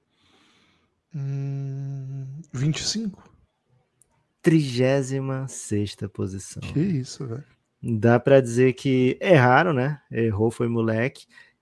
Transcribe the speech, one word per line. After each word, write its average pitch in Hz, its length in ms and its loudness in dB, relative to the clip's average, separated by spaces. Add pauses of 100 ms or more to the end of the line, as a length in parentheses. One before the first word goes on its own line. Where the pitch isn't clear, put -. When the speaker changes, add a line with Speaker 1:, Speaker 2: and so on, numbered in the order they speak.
(1160)
Speaker 1:
Hum, 139 1120 -8 (260)
vinte 147 280 -2
e - 40 -8
cinco. 208 380 -6 (1200)
Speaker 2:
Trigésima 135 1080 0
sexta 104 600 -6
posição. 98 520 -10
Speaker 1:
Que 95 200 -6
isso, 147 460 -6
velho. 120 180 -12 (360)
Speaker 2:
Dá 117 400 2
pra 135 200 6
dizer 123 340 2
que 131 460 0
erraram, 156 520 6
né? 139 280 -2 (100)
Errou, 113 400 0
foi 117 180 -4
moleque. 113 580 -2 (360)